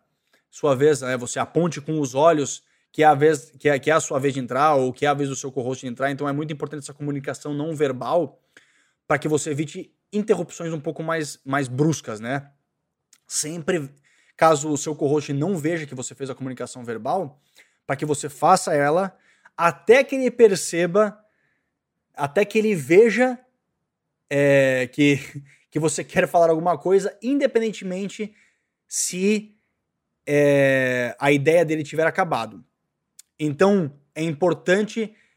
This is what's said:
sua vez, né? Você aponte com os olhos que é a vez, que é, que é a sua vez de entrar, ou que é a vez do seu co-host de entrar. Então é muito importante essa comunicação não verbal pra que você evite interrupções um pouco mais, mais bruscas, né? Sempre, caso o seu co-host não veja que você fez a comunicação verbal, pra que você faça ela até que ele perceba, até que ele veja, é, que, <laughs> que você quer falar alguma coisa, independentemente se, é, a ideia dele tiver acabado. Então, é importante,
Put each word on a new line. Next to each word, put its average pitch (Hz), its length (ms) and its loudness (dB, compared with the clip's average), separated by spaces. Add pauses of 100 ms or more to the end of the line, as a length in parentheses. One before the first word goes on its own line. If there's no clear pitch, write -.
(500)
sua 143 260 0
vez, 139 260 2
né? 127 160 -4
Você 120 220 -8
aponte 156 420 -2
com 156 180 -4
os 131 160 -4
olhos 147 480 2 (280)
que 151 120 0
é - 20 6
a 151 80 8
vez, 147 380 2
que - 180 -2
é, 143 80 2
que 147 140 -2
é - 20 4
a 160 60 4
sua 147 180 -4
vez 135 160 0
de 135 60 -6
entrar, 131 360 2
ou 127 180 2
que - 120 -4
é 147 40 4
a 143 40 0
vez 143 160 -4
do 131 60 -8
seu 135 160 -12
co-host 131 340 -6
de 123 60 -8
entrar. 131 180 -4
Então 139 180 -6
é 139 40 -2
muito 151 220 -6
importante 147 300 -10
essa 139 100 -18
comunicação 143 600 -8
não 151 220 -6
verbal 139 640 -2 (640)
pra 143 120 0
que 156 80 -6
você 151 240 -2
evite 151 420 -10 (180)
interrupções 180 640 -4
um 160 60 -6
pouco 160 240 -8
mais, 160 420 -6
mais 139 220 -2
bruscas, 127 520 -4
né? 135 300 -8 (760)
Sempre, 156 640 -6 (460)
caso 156 340 4
o 147 80 0
seu - 180 -6
co-host 147 380 -2
não 165 240 -2
veja 156 280 -4
que 139 80 -16
você 127 220 -12
fez 135 140 -10
a 127 60 -10
comunicação 127 480 -12
verbal, 135 580 -6 (440)
pra 139 100 -4
que 151 100 -6
você 147 240 -4
faça 180 440 2
ela 151 420 0 (400)
até 214 480 2
que 277 120 -4
ele 254 160 0
perceba, 196 880 2 (960)
até 143 300 0
que 202 120 -4
ele 214 160 2
veja, 214 640 4 (920)
é, 139 640 4
que, 143 280 4 (240)
<laughs> - 260 -20
que 156 100 -4
você 156 240 -2
quer 180 240 -2
falar 170 220 4
alguma 165 280 0
coisa, 185 440 0
independentemente 214 1120 -4 (540)
se, 208 680 -2 (680)
é, 135 920 2
a 143 120 4
ideia 156 320 4
dele 156 200 -2
tiver 151 220 -2
acabado. 127 580 -2 (760)
Então, 156 580 0 (160)
é 156 80 -8
importante, 185 920 -2 (220)